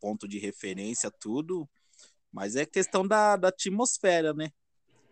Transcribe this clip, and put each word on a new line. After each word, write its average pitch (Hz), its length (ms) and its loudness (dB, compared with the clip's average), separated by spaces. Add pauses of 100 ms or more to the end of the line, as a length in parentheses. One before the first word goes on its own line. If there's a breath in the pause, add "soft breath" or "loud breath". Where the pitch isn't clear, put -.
ponto 107 260 -6
de 101 120 -8
referência, 101 720 -8
tudo, 156 580 -6 (640 soft breath)
mas 101 240 -6
é 147 80 0
questão 190 420 0
da, 208 300 6
da 185 120 2
atmosfera, 185 840 2
né? 156 180 -6 (600)